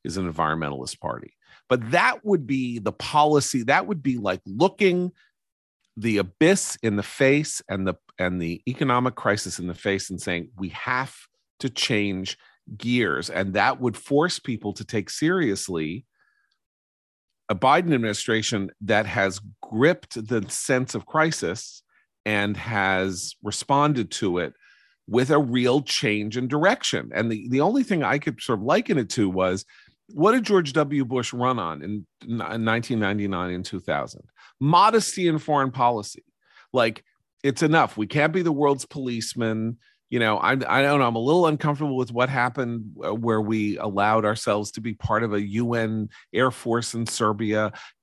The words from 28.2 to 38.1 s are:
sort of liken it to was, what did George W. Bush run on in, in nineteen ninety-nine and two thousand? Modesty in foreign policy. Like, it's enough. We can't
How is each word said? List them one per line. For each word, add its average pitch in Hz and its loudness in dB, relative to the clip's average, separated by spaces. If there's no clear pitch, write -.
sort 110 -2
of 101 -6
liken 175 2
it 113 -2
to 101 0
was, 92 0
what 180 4
did 254 2
George 180 2
W. 143 0
Bush 123 -4
run 123 0
on 82 -6
in, 101 -8
in 113 -6
nineteen 113 0
ninety-nine 98 -2
and 90 -8
two 95 -8
thousand? 71 -6
Modesty 185 6
in 160 2
foreign 139 0
policy. 120 0
Like, 113 2
it's 139 0
enough. 151 4
We 107 -2
can't 151 2